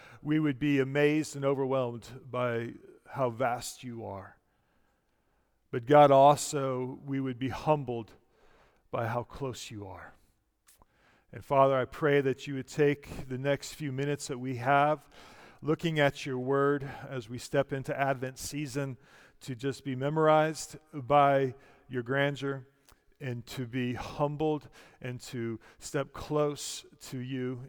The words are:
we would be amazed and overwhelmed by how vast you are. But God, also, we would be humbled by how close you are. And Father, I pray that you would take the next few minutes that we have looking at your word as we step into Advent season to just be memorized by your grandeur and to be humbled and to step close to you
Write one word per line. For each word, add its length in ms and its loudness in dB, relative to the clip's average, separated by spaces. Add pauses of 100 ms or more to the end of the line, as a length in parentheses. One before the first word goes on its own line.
(220)
we 160 0
would 200 0
be 220 2
amazed 540 2
and 80 -8
overwhelmed 640 -2 (240)
by 440 -4 (340)
how 220 -2
vast 520 -4
you 220 -10
are. 320 -12 (1400)
But 140 -6
God, 240 10
also, 960 4
we 140 -4
would 180 -4
be 100 -4
humbled 640 -2 (800)
by 180 -2
how 140 -4
close 480 -10
you 160 -12
are. 260 -16 (1200)
And 100 -14
Father, 320 4
I 120 0
pray 340 2
that 260 0
you 100 -8
would 120 -8
take 600 0
the 100 -6
next 340 -2
few 180 -8
minutes 380 -4
that 100 -8
we 180 -6
have 520 2 (540)
looking 360 0
at 280 2
your 120 -4
word 480 2 (220)
as 220 -10
we 80 -10
step 340 -2
into 260 -6
Advent 400 -2
season 600 -6 (420)
to 140 -10
just 280 -6
be 140 -6
memorized 800 2 (160)
by 640 4 (340)
your 140 -4
grandeur 640 -2 (540)
and 260 -8
to 180 -8
be 300 -2
humbled 720 -2 (320)
and 180 -8
to 400 -6 (200)
step 340 -6
close 720 -4 (160)
to 160 -12
you 520 -6